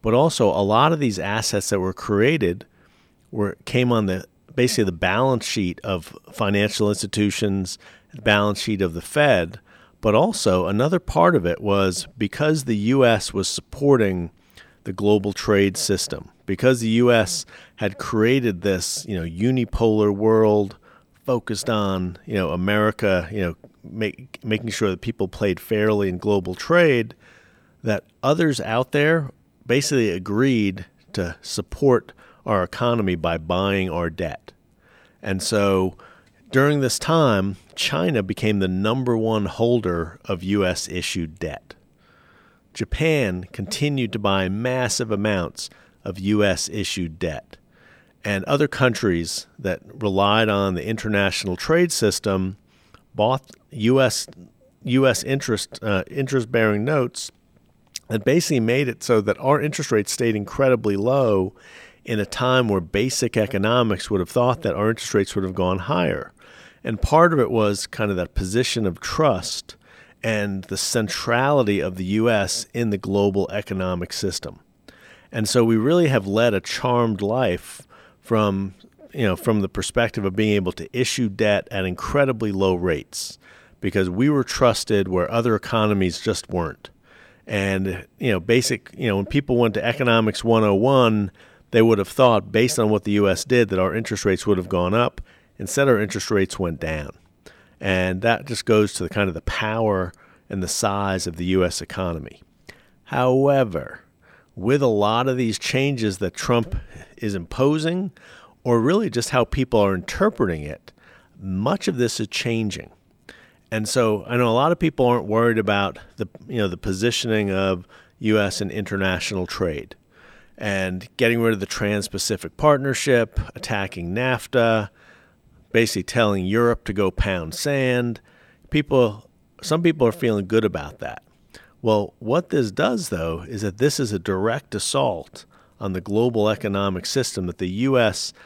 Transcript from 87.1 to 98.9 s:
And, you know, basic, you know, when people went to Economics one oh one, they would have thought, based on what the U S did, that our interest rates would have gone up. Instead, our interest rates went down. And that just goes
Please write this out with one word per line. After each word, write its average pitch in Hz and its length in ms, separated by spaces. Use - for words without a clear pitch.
And, 98 600
you 123 140
know, 92 100
basic, 117 560
you 127 100
know, 98 100
when 98 80
people 139 300
went 113 200
to 107 100
Economics 117 580
one 113 200
oh 104 120
one, 113 560
they 113 100
would 113 180
have 95 100
thought, 107 420
based 120 280
on 107 100
what 107 160
the 104 60
U 101 180
S - 160
did, 120 240
that 92 100
our 92 160
interest 113 300
rates 95 200
would 101 120
have 90 100
gone 90 260
up. - 280
Instead, 139 300
our 113 120
interest 104 300
rates 98 300
went 85 200
down. 78 320
And 92 440
that 117 220
just 120 200
goes 107 280